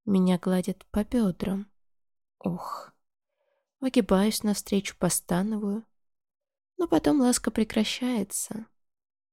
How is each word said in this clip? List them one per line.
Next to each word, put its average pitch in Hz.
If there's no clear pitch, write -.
Меня 185
гладят 185
по 208
бедрам. 196
Ох. -
Выгибаюсь 214
навстречу, 202
постанываю. 208
Но 339
потом 302
ласка 247
прекращается. 220